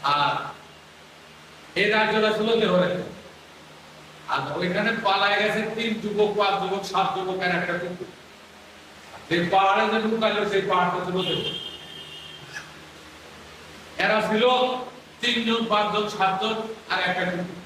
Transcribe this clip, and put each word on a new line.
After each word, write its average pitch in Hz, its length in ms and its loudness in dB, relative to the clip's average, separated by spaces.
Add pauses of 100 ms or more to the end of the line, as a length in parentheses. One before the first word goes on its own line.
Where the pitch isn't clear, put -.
(140)
আর - 200 2 (1500)
এই 208 140 4
রাজ্যটা 214 420 4
ছিল 220 120 0 (120)
দেহরাজ্য। 180 400 4 (1300)
আর 143 80 0 (180)
ওইখানে 196 320 0 (140)
পালায় 202 360 4
গেছে 214 200 0 (140)
তিন 226 160 -2 (120)
যুবক, 208 260 2 (100)
পাঁচ 196 220 4
যুবক, 190 300 -2
সাত 190 240 2
যুবক 185 300 -4
আর 180 140 2
একটা 175 220 -2
কুকুর। 180 280 -8 (1160)
যে 165 80 2 (180)
পাহাড়ে 196 380 6
যে 220 140 2
লুকাইলো 214 360 2 (100)
সেই 190 180 2
পাহাড়টা 190 360 2
ছিল 185 120 -2 (100)
দেহ। 147 140 -2 (2500)
এরা 214 140 4 (120)
ছিল 214 140 4 (760)
তিনজন, 226 400 2 (100)
পাঁচজন, 208 340 2 (100)
সাতজন 196 400 0 (360)
আর 185 80 0 (100)
একটা 180 200 -2
কুকুর। 175 360 -6